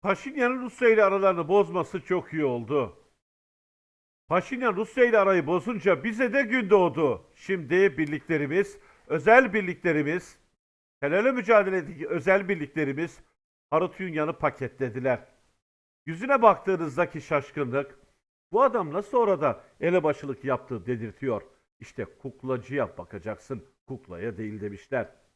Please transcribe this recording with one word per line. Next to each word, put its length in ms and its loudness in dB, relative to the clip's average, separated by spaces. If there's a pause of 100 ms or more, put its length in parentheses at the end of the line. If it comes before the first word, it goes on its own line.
Paşinyan'ın 600 -2
Rusya 280 2
ile 140 6
aralarını 440 2
bozması 540 0
çok 320 -4
iyi 120 -2
oldu. 520 -2 (1300)
Paşinyan 480 -2
Rusya 300 2
ile 140 4
arayı 280 4
bozunca 560 0
bize 300 -2
de 80 2
gün 280 -2
doğdu. 560 2 (100)
Şimdi 640 0
birliklerimiz, 800 -2 (280)
özel 460 4
birliklerimiz, 840 -2 (640)
terörle 300 2
mücadeledeki 760 0
özel 420 2
birliklerimiz 720 -4 (480)
Harutyunyan'ı 640 -2
paketlediler. 840 -4 (880)
Yüzüne 360 0
baktığınızdaki 800 2
şaşkınlık, 760 -4 (520)
"Bu 120 2
adam 300 -2
nasıl 240 -4
orada 460 0 (160)
elebaşılık 640 -2
yaptı?" 420 -4
dedirtiyor. 560 -6 (380)
İşte 260 -12
kuklacıya 920 -8
bakacaksın, 680 -12 (220)
kuklaya 500 -12
değil 240 -10
demişler. 480 -6 (260)